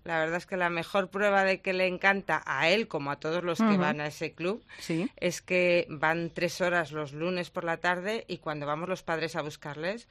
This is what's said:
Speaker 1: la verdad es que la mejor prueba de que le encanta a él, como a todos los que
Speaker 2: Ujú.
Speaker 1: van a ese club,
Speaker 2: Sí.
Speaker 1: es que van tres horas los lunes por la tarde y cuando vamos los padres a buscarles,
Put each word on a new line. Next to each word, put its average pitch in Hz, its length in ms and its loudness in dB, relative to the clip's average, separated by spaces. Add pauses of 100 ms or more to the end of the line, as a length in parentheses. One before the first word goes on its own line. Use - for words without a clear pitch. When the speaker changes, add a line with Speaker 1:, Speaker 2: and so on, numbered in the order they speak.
Speaker 1:
la 165 140 0
verdad 160 180 0
es 170 80 -8
que 196 100 -6
la 175 140 2
mejor 175 400 0
prueba 196 340 4
de 190 180 2
que 190 120 -2
le 185 140 2
encanta 180 580 2
a 151 240 2
él, 220 180 4
como 143 240 -2
a 143 80 -6
todos 165 240 -2
los 165 140 0
que 226 80 6
Speaker 2:
Ujú. 208 120 6
Speaker 1:
van 151 220 2
a 147 80 -4
ese 151 260 -6
club, 185 300 -4 (160)
Speaker 2:
Sí. 170 380 -2
Speaker 1:
es 170 240 -2
que 180 480 4
van 160 440 0
tres 175 280 -2
horas 175 320 0
los 151 200 -6
lunes 175 360 -4
por 170 160 -6
la 165 120 -2
tarde 180 520 -2
y 175 80 -8
cuando 151 280 -6
vamos 151 220 -4
los 185 160 -4
padres 160 320 -2
a 160 60 -2
buscarles, 156 680 -8